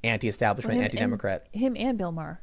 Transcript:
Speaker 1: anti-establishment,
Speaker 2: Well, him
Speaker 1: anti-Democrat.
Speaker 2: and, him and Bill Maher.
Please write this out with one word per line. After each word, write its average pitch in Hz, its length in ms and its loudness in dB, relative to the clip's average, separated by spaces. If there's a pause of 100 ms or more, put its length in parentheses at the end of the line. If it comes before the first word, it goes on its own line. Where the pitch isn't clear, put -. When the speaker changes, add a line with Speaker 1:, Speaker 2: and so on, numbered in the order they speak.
Speaker 1:
anti-establishment, 110 760 2
Speaker 2:
Well, 247 40 2
him - 40 2
Speaker 1:
anti-Democrat. - 680 0
Speaker 2:
and, 208 80 -2
him 254 160 2
and 247 200 0
Bill 180 140 -2
Maher. 160 320 -6